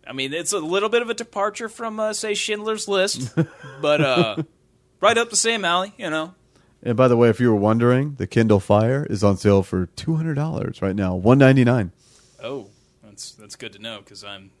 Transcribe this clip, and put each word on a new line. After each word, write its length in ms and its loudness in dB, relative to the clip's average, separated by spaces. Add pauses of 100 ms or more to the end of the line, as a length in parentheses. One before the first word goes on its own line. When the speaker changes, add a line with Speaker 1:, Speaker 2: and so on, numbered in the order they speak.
Speaker 1:
I 60 -14
mean, 200 -6
it's 200 -6
a 60 -2
little 300 -2
bit 120 0
of 80 -8
a 40 -6
departure 560 -6
from, 300 -10
uh, 140 -4
say, 200 -6
Schindler's 540 -6
List, 460 -2 (240)
Speaker 2:
<laughs> 240 -18
Speaker 1:
but, 200 2
uh, 420 0 (580)
right 160 4
up 120 -2
the 60 -8
same 300 -2
alley, 320 -2
you 120 -8
know. 240 -6 (480)
Speaker 2:
And 140 -2
by 140 4
the 80 4
way, 120 6
if 120 0
you 80 4
were 100 6
wondering, 560 2
the 120 -6
Kindle 340 4
Fire 480 2
is 140 -4
on 120 4
sale 280 4
for 240 -4
two 280 -6
hundred 200 -4
dollars 460 -6
right 140 -4
now, 180 -2
one 240 4
ninety-nine. 540 4 (500)
Speaker 1:
Oh, 280 -12 (340)
that's, 300 -20
that's 240 -20
good 160 -16
to 60 -20
know, 220 -16
'cause 220 -20
I'm 380 -18